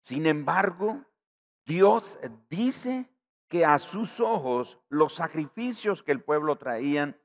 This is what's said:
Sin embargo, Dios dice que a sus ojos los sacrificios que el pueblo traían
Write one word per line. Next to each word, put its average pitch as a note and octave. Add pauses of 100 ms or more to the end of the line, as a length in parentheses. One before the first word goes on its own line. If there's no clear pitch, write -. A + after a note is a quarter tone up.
Sin D3
embargo, F3+ (600)
Dios G3 (300)
dice B3+ (380)
que E3+
a D3
sus -
ojos C3+
los D3
sacrificios G3
que -
el C3
pueblo D3+
traían C#3